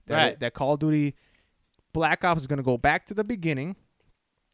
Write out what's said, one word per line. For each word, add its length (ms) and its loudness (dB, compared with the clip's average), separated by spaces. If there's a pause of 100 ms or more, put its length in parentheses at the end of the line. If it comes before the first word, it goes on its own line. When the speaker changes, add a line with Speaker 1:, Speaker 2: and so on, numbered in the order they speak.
Speaker 1:
That, 100 -4
Speaker 2:
Right. 240 2
Speaker 1:
that 140 -4
Call 200 0
of 60 -2
Duty 360 0 (760)
Black 300 0
Ops 180 2
is 60 -10
gonna 160 -2
go 140 2
back 300 2
to 60 -10
the 100 -2
beginning 520 -4 (800)